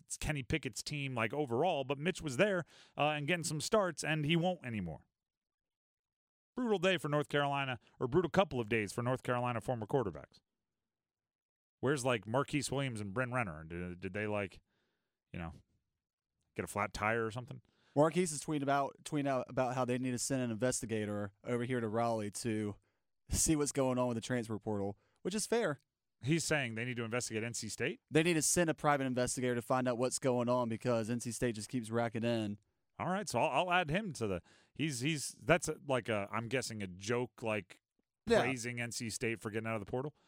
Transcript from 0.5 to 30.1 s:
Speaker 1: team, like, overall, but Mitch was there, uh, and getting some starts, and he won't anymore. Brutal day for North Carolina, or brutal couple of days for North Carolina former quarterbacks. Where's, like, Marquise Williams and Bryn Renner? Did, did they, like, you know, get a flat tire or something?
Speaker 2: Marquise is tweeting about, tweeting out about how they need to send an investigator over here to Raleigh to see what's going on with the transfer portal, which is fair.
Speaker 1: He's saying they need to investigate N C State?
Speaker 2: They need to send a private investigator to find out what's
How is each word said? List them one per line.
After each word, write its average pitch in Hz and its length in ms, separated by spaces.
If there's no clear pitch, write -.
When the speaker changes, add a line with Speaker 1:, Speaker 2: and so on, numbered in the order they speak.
Speaker 1:
team, 139 320
like, 113 180
overall, 143 520
but 139 120
Mitch 170 240
was 139 160
there, 185 280
uh, 143 140
and 147 160
getting 170 180
some 151 160
starts, 185 440
and 151 200
he 156 120
won't 175 280
anymore. 95 360
Brutal 226 220
day 180 200
for 151 120
North 147 200
Carolina, 139 500
or 131 80
brutal 156 220
couple 147 320
of 104 80
days 107 240
for 120 80
North 127 220
Carolina 123 360
former 113 280
quarterbacks. 98 520
Where's, 127 240
like, 117 220
Marquise 135 440
Williams 127 300
and 101 100
Bryn 120 220
Renner? 85 340
Did, 87 320
did 95 140
they, 104 140
like, 104 320
you 87 60
know, 82 140
get 104 80
a 90 40
flat 104 260
tire 113 320
or 110 60
something? 123 280
Speaker 2:
Marquise 160 380
is 143 120
tweeting 151 180
about, 139 420
tweeting 143 240
out 131 220
about 127 240
how 127 100
they 123 140
need 127 140
to 120 80
send 131 240
an 120 80
investigator 107 800
over 120 160
here 123 160
to 113 80
Raleigh 113 420
to 107 460
see - 240
what's 147 160
going 131 260
on 123 100
with 120 80
the 113 60
transfer 113 380
portal, 101 360
which 185 100
is 214 140
fair. 214 320
Speaker 1:
He's 147 220
saying 131 320
they 117 100
need 123 120
to 120 60
investigate 113 400
N 117 120
C 110 140
State? 135 300
Speaker 2:
They 151 100
need 170 140
to 151 80
send 175 260
a 147 60
private 147 300
investigator 123 500
to 120 80
find 127 240
out 120 100
what's 123 220